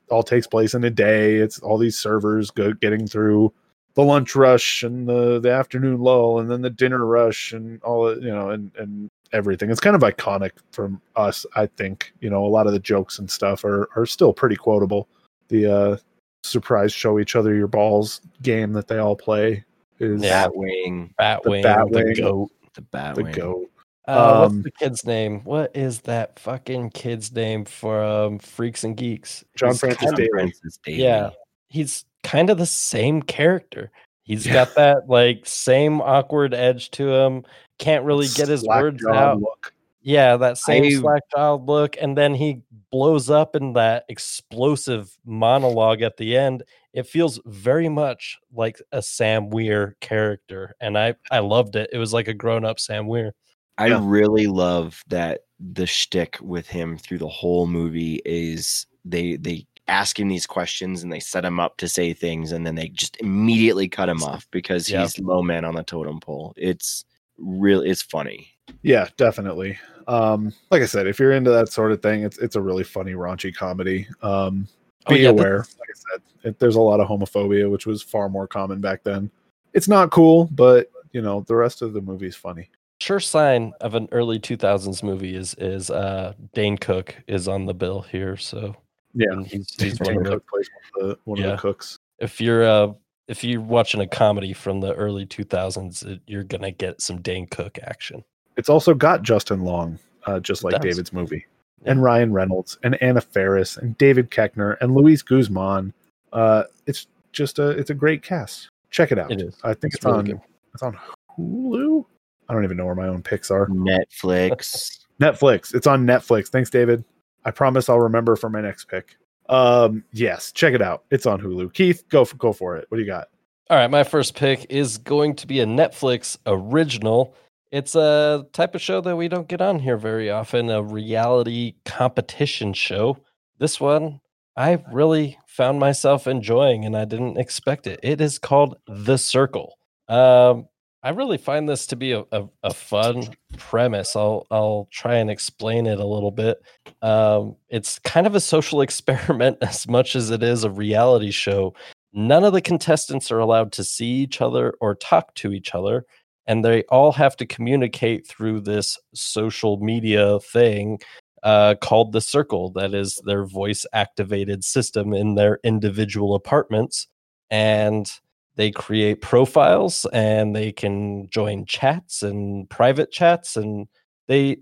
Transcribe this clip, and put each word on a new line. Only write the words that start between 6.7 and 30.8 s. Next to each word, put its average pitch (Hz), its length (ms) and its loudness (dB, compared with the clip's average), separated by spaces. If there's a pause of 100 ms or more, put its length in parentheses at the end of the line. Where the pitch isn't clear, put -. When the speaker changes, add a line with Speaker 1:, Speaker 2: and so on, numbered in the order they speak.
Speaker 1:
dinner 127 360 0
rush 113 460 2
and 113 300 -14
all 117 240 0
the, 113 140 0
you 123 120 -6
know, 101 180 -4
and, 104 260 -8
and 104 320 -12 (240)
everything. 101 380 -2
It's 117 100 0
kind 208 140 4
of 165 80 4
iconic 101 480 0 (220)
from 98 280 -8 (140)
us, 104 400 -2
I 107 120 0
think. - 540 -10
You 110 100 -6
know, 101 140 0
a 104 40 0
lot 107 180 4
of 104 60 2
the 101 80 0
jokes 98 400 -2
and 95 100 -10
stuff 98 340 -4
are, 101 300 0
are 113 100 0
still 120 280 4
pretty 110 240 0
quotable. 101 500 0 (420)
The, 104 240 2
uh, 101 240 2 (460)
surprise 104 500 0
show 107 280 0
each - 160 -4
other 107 180 2
your 104 140 0
balls 104 520 0 (220)
game 110 300 -2
that 104 160 -4
they 113 100 -2
all 104 180 0
play 107 480 -2 (340)
is 104 240 -2
Speaker 2:
Yeah. 95 260 2
Speaker 3:
Batwing. 90 680 -6
Speaker 2:
Batwing, 104 440 0
Speaker 1:
The 113 60 4
Batwing. 110 460 2
Speaker 2:
the 110 80 -2
goat. 98 280 -2 (240)
Speaker 3:
The - 80 -20
Batwing. 71 520 -8
Speaker 1:
The 90 60 -6
goat. 90 300 -8 (360)
Speaker 2:
Uh, 120 360 6
what's 107 100 6
Speaker 1:
Um, 101 100 -4
Speaker 2:
the 139 80 -10
kid's 131 340 -4
name? 110 380 -2
What 143 340 -4
is 131 260 -4
that 117 360 -6
fucking 123 520 -8
kid's 113 420 -10
name 110 320 -4
from 107 760 -2
Freaks - 460 -8
and 110 120 -6
Geeks? 117 480 -10 (120)
Speaker 1:
John 123 140 2
Speaker 2:
He's 123 100 0
Speaker 1:
Francis 127 200 0
Speaker 2:
kinda 151 160 0
Speaker 1:
Daly. 113 140 2
Speaker 3:
Francis 92 540 -4